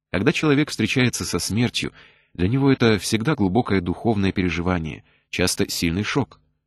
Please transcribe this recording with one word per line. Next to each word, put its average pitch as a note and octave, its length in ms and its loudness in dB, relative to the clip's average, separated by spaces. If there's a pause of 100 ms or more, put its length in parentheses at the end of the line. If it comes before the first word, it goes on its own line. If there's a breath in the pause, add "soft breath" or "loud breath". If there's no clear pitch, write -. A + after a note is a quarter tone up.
(100)
Когда G2+ 220 2
человек D3 380 2
встречается A2+ 560 0
со - 120 -4
смертью, - 540 -2 (400 soft breath)
для F2+ 160 0
него C3+ 240 4
это A2+ 260 4
всегда A2+ 360 0
глубокое G2 480 2
духовное F#2+ 500 -2
переживание, E2+ 720 -2 (240)
часто - 400 -2
сильный F2 360 -2
шок. - 360 -4 (260)